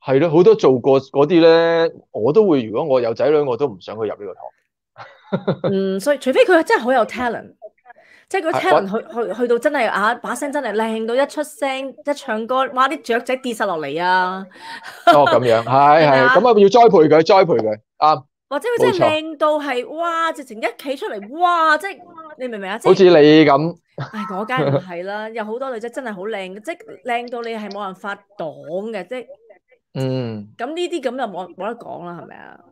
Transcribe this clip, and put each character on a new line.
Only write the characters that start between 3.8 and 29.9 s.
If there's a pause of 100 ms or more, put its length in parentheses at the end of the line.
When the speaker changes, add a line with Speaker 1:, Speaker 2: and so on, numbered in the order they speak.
Speaker 1:
想
佢
入
呢
個
行。
Speaker 2:
嗯，
所
以
除
非
佢
真
係
好
有
talent， (760)
即
係
個
talent
去， (120)
Speaker 1:
係，
我
Speaker 2:
去，
去
到
真
係
啊，
把
聲
真
係
靚
到
一
出
聲，
一
唱
歌， (180)
哇！
啲
雀
仔
跌
晒
落
嚟
啊！ (600)
Speaker 1:
哦，
咁
樣，
係，
Speaker 2:
<laughs>
係
咪
啊？
Speaker 1:
係，
咁
啊，
要
栽
培
佢，
栽
培
佢， (180)
啱。 (260)
Speaker 2:
或
者
佢
真
係
Speaker 1:
冇
錯。 (240)
Speaker 2:
靚
到
係，
哇，
直
情
一 (120)
企
出
嚟，
哇，
即
係， (400)
你
明
唔
明
啊？
即
係
Speaker 1:
好
似
你
咁。 (200)
Speaker 2:
唉，
我
梗
係
唔
係
啦，
有
好
多
女
仔
真
係
好
靚，
即
係 (280)
靚
到
你
係
冇
辦
法 (220)
擋
嘅，
即
係 (680)